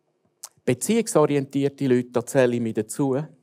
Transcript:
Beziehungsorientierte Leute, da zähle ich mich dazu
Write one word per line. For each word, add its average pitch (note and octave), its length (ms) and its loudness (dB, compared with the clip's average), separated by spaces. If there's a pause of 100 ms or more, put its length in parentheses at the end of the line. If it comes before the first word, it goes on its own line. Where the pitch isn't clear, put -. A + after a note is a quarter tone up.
(640)
Beziehungsorientierte C#3+ 1200 0
Leute, B2 240 2
da A#2 140 -2
zähle B2 300 2
ich A#2+ 60 -4
mich A2+ 120 -4
dazu C3 480 -2 (220)